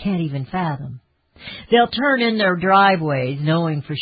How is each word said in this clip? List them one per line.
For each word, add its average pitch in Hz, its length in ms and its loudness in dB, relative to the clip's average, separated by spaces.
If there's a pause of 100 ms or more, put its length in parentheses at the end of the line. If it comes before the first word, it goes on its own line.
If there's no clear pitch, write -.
can't 190 180 -2
even 139 240 -6
fathom. 143 540 -6 (720)
They'll 240 160 6
turn 262 340 0
in 226 160 0
their 190 180 2
driveways, 160 840 2
knowing 156 400 0
for 151 200 -10